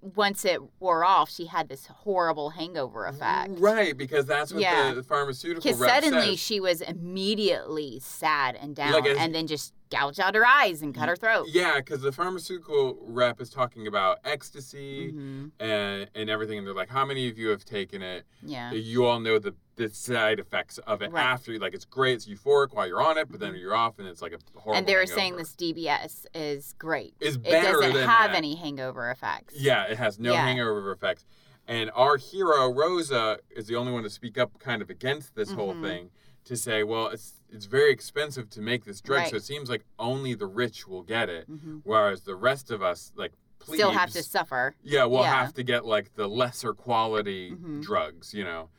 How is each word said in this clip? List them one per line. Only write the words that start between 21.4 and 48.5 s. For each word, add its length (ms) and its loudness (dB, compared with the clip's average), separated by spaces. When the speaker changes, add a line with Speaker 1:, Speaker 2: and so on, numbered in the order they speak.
Speaker 2:
Like, 160 -6
it's 120 -12
great, 280 0
it's 140 -8
euphoric 460 2
while 140 -2
you're 140 -2
on 160 4
it, 140 -2
but 80 -12
then 140 -6
Speaker 1:
Mm-hmm. 80 -12
Speaker 2:
you're 140 -6
off, 220 2
and 100 -14
it's, 140 -16
like, 120 -10
a 40 -12
horrible 180 0
Speaker 1:
And 100 0
they 60 4
were 60 6
Speaker 2:
hangover. 200 0
Speaker 1:
saying 180 -2
this 180 -12
D 180 -4
B 140 -8
S 480 -2
is 420 -6
great. 420 -4
Speaker 2:
Is 180 -2
Speaker 1:
It 60 -6
Speaker 2:
better 360 6
Speaker 1:
doesn't 160 4
Speaker 2:
than 120 2
Speaker 1:
have 240 6
Speaker 2:
that. 60 2
Speaker 1:
any 180 -2
hangover 540 -6
effects. 480 -8
Speaker 2:
Yeah, 280 2
it 120 -6
has 220 -2
no 140 2
Speaker 1:
Yeah. 120 4
Speaker 2:
hangover 460 -2
effects. 340 -4
And 280 -4
our 220 6
hero, 540 4
Rosa, 680 2
is 160 -12
the 100 -4
only 160 -2
one 120 -4
to 80 -6
speak 260 -10
up 220 0
kind 240 -4
of 80 -14
against 420 -6
this 180 -4
whole 220 -4
Speaker 1:
Mm-hmm. 100 -10
Speaker 2:
thing, 260 -6
to 120 -8
say, 260 0
"Well, 260 0
it's, 240 -12
it's 140 -18
very 260 6
expensive 580 -4
to 120 -14
make 240 -2
this 160 -14
drug, 180 0
Speaker 1:
Right. 100 -2
Speaker 2:
so 60 -4
it 80 -4
seems 260 -8
like 140 -4
only 340 -2
the 140 -6
rich 400 -4
will 160 -10
get 260 -2
it, 200 -8
Speaker 1:
Mm-hmm. 340 -14
Speaker 2:
whereas 380 2
the 140 -8
rest 360 0
of 100 -4
us, 340 -2
like, 180 -8
Speaker 1:
Still 300 2
have 180 2
to 40 -12
Speaker 2:
plebes, 140 -6
Speaker 1:
suffer. 540 -2
Speaker 2:
yeah, 240 4
we'll 160 4
Speaker 1:
Yeah. 200 4
Speaker 2:
have 140 -4
to 80 -6
get, 220 0
like, 300 0
the 120 -2
lesser 460 -2
quality 800 0
Speaker 1:
Mm-hmm. 300 -10
Speaker 2:
drugs, 520 -4
you 100 -6
know?" 360 -8